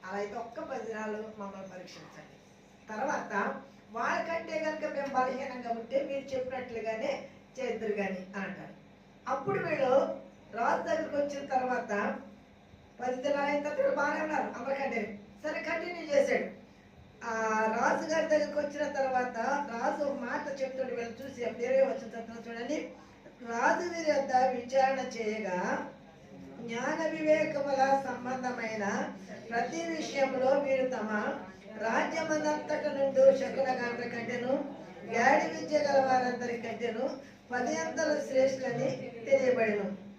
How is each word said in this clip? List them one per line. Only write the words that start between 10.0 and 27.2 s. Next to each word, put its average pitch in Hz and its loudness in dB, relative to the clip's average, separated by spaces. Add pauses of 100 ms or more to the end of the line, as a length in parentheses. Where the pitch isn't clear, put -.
రాజు 233 2
దగ్గరికి 311 0
వచ్చిన 285 -2
తర్వాత 240 0 (840)
పది 254 -2
దినాలు 285 2
అయిన 285 2
తర్వాత 294 -2
వీళ్ళు - 4
బాగానే 294 2
ఉన్నారు 262 -2
అందరికంటే. 254 -2 (240)
సరే, 311 -4
కంటిన్యూ 339 -4
చేశాడు. - 2 (580)
ఆ 226 0
రాజు 226 2
గారి 320 2
దగ్గరికి 294 2
వచ్చిన 285 -2
తర్వాత 254 0 (100)
రాజు 285 0
ఒక 269 0
మాట 269 -4
చెప్తుండే, 262 -4
వీళ్ళు 233 -6
చూసి 262 -8
ఇరవై 247 2
వచ్చిన 226 0
తర్వాత 233 -12
చూడండి, 240 -4 (500)
రాజు 262 2
వీరి 330 0
యొద్ద 269 4
విచారణ 262 4
చేయగా 214 -2 (720)
జ్ఞాన 285 -2
వివేకముల 285 4